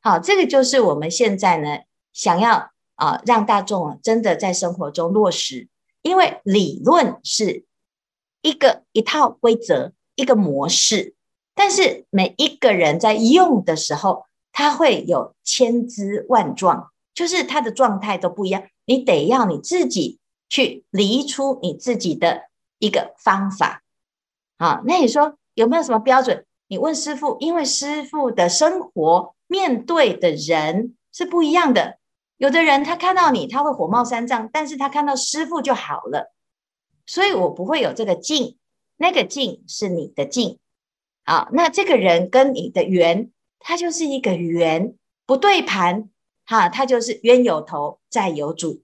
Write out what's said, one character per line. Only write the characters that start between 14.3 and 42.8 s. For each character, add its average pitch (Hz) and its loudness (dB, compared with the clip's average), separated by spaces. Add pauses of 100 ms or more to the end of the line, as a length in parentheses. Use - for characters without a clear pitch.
他 294 0
会 285 2
有 143 -2
千 240 0
姿 202 -6
万 - 2
状， - -2 (200)
就 349 -4
是 339 -2
他 294 -2
的 233 -4
状 220 2
态 202 -4
都 180 -4
不 190 -6
一 185 -2
样， 185 -6 (160)
你 254 2
得 160 2
要 240 2
你 160 -2
自 339 -2
己 165 -4 (280)
去 - -2
理 208 0
出 269 -4
你 175 -6
自 240 -4
己 170 -4
的 - -2 (340)
一 214 -2
个 - -4
方 196 0
法。 - -4 (720)
好， 160 -2
那 330 2
你 302 4
说 294 2 (180)
有 226 2
没 269 2
有 330 2
什 330 -6
么 247 2
标 254 4
准？ 262 -4 (220)
你 190 -8
问 311 -2
师 294 -8
父， 285 -4
因 330 -2
为 320 -2
师 285 -6
父 285 -4
的 175 0
生 330 2
活 170 0 (120)
面 349 -2
对 302 2
的 175 0
人 156 -2 (160)
是 349 -6
不 349 0
一 294 2
样 330 4
的， 180 0 (380)
有 277 2
的 330 2
人 285 4
他 320 -4
看 359 0
到 349 4
你， 202 -2
他 254 -4
会 294 0
火 - -4
冒 233 0
三 240 -6
丈， 226 -4
但 302 -4
是 285 -12
他 277 -4
看 294 -2
到 277 0
师 294 -6
父 311 -6
就 - 0
好 - -8
了。 135 -8 (720)
所 359 -2
以 403 0
我 262 0
不 180 -8
会 294 -2
有 214 -2
这 226 -6
个 196 0
境， - -4 (380)
那 339 0
个 320 0
境 254 -8
是 - -8
你 170 -6
的 - -6
境。 226 -6 (640)
好， - -2
那 330 2
这 392 0
个 349 4
人 180 2
跟 269 4
你 175 -6
的 180 -2